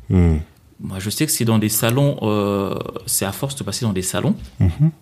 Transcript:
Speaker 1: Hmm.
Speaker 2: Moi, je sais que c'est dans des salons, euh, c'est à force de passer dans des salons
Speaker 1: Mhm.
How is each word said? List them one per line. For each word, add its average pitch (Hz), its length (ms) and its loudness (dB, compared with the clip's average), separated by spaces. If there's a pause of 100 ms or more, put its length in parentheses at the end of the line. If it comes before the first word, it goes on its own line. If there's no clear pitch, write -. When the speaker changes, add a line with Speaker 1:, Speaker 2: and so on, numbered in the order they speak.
Speaker 1:
Hmm. 87 280 6 (440)
Speaker 2:
Moi, 95 200 -10
je 98 100 -6
sais 156 160 -2
que 147 60 -2
c'est 120 140 -2
dans 113 120 4
des 107 120 2
salons, 135 520 2
euh, 101 520 0 (320)
c'est - 180 -4
à 98 80 -2
force 139 240 -6
de - 80 -8
passer 101 220 -6
dans 104 80 0
des 92 80 -2
salons - 340 -2 (240)
Speaker 1:
Mhm. 117 300 4 (120)